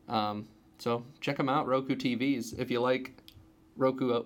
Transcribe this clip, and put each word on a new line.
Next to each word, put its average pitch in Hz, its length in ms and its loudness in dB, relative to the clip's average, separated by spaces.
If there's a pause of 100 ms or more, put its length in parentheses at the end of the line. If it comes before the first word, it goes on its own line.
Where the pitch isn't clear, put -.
Um, 107 380 -2 (320)
so 120 260 -2 (160)
check - 180 -2
'em 143 80 2
out, 139 200 2
Roku 131 280 2
T 123 200 0
Vs, 127 420 -2
if 123 140 -4
you 120 100 2
like 131 320 0 (640)
Roku 131 360 2
o-, 117 120 0